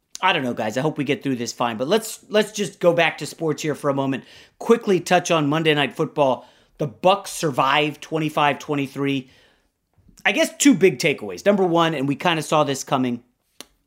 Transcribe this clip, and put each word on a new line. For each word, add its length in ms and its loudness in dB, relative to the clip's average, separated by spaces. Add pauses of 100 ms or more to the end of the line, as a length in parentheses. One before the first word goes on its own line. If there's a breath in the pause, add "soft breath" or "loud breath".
(200)
I 120 2
don't 100 -2
know, 120 -4
guys, 220 -6
I 40 -2
hope 180 -2
we 60 -2
get 180 -2
through 140 -4
this 160 -6
fine, 240 -4
but 100 -4
let's, 420 -4
let's 220 0
just 300 -8
go 120 4
back 260 0
to 80 -8
sports 360 -6
here 140 -4
for 140 -2
a 40 0
moment, 300 -2 (340 loud breath)
quickly 400 2
touch 320 0
on 180 2
Monday 260 2
Night 200 0
Football. 540 -2 (300 loud breath)
The 100 -4
Bucs 400 0
survive 720 0
twenty-five 580 0
twenty-three. 720 -4 (920 soft breath)
I 80 2
guess 240 0
two 180 6
big 240 4
takeaways. 480 -4
Number 180 4
one, 300 2
and 140 -2
we 80 0
kinda 260 0
saw 220 2
this 180 -4
coming, 400 -2 (640)